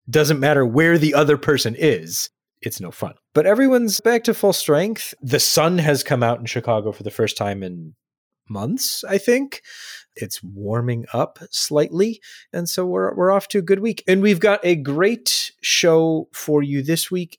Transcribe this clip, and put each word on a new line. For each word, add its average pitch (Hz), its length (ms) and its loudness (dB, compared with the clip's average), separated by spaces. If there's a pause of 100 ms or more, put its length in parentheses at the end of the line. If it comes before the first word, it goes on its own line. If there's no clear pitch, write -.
doesn't 151 300 2
matter 139 260 4
where 160 320 4
the 151 160 2
other 147 240 4
person 123 400 0
is, 90 540 -2 (320)
it's - 180 -8
no 87 80 -10
fun. - 240 -10 (220)
But 156 100 4
everyone's 240 540 2
back 233 240 0
to 226 100 2
full 196 200 2
strength. 175 680 -2
The 135 180 0
sun 165 380 2
has 147 260 2
come 123 200 0
out 120 160 0
in 117 80 -10
Chicago 110 440 -2
for - 120 -12
the 101 80 -8
first - 260 -2
time 101 240 -4
in 87 320 -12 (560)
months, 113 540 -4
I 196 160 -2
think. 262 420 -2 (540)
It's - 260 -10
warming 113 720 -4
up 120 240 -4 (140)
slightly, 180 680 0 (320)
and 170 160 -6
so 185 200 -4
we're, 190 260 -2
we're 185 160 0
off 196 200 0
to 208 100 0
a - 20 -2
good 196 200 0
week. 220 260 -4
And 190 160 4
we've 202 160 4
got 208 260 2
a 175 100 4
great 160 760 -2 (100)
show 160 720 2
for 147 300 0
you 143 180 -4
this 160 300 -2
week, 180 280 -6